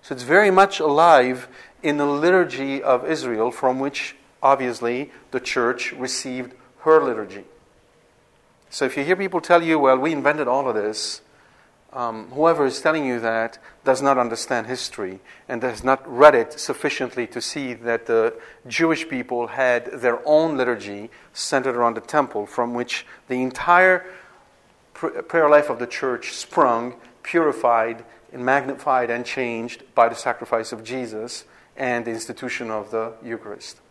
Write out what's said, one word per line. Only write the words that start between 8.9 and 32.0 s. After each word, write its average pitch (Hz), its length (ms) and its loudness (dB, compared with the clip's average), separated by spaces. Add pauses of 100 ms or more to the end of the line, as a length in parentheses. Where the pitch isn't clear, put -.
you 139 80 -4
hear 180 120 0
people 185 260 -4
tell 170 200 4
you, 160 160 0
"Well, 131 200 4
we 151 140 0
invented 143 360 0
all 131 220 0
of 110 40 -4
this," 107 460 -6 (720)
um, 110 380 -8
whoever 147 360 2
is 127 140 -2
telling 156 240 0
you 123 140 -2
that 113 400 -4 (260)
does 131 160 2
not 139 160 4
understand 117 520 -2
history 101 500 -8 (300)
and 123 160 -6
has 117 180 -6
not 131 240 2
read 139 300 8
it 113 240 -2
sufficiently 127 680 -4
to 120 140 -10
see 131 340 -8
that 117 320 -4
the 113 280 2 (340)
Jewish 160 400 0
people 120 400 -6
had 123 380 0
their 120 380 -2
own 151 320 4
liturgy 107 540 -4 (220)
centered 135 420 -2
around 117 200 2
the 110 60 -8
temple 120 460 -2
from 120 280 -4
which - 300 -6 (220)
the 127 160 -4
entire 180 640 2 (880)
pr-, - 280 -8
prayer 156 280 2
life 147 180 6
of 120 120 -4
the 120 80 -4
church - 440 -6
sprung, 123 640 0 (300)
purified, 117 800 0 (280)
and 127 120 -10
magnified 131 680 0
and 120 160 -6
changed 120 560 -8 (100)
by 117 160 6
the 117 60 -4
sacrifice 117 560 -6
of 113 140 -12
Jesus 117 600 -10 (320)
and 123 280 -4